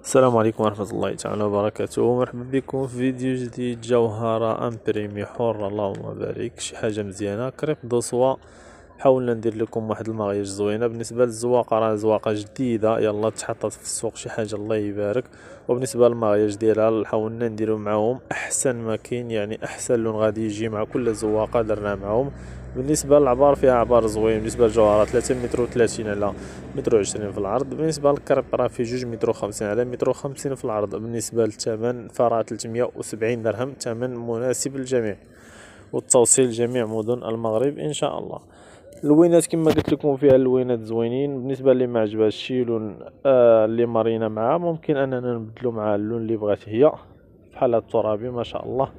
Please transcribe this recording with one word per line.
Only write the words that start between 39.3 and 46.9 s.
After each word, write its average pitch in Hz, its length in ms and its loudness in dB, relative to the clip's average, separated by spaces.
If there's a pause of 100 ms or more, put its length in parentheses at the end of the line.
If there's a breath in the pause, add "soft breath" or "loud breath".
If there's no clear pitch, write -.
كما 165 180 0
قلت 156 280 4
لكم، 139 240 2
فيها 135 180 8
اللوينات 127 460 4
زوينين. 120 600 -2
بالنسبة 131 320 2
اللي 127 140 4
ما 120 140 0
عجبهاش 110 360 2
شي 127 280 -2
لون، 110 340 -4 (280)
آه، 120 380 8
اللي 113 220 2
مارينا 113 420 0
معاه، 113 300 0
ممكن 160 380 -2
أننا 127 380 -2
نبدلو 113 360 -6
معاه 107 260 0
اللون 110 260 -2
اللي 110 140 -2
بغات 104 320 -2
هي، 120 240 4 (600)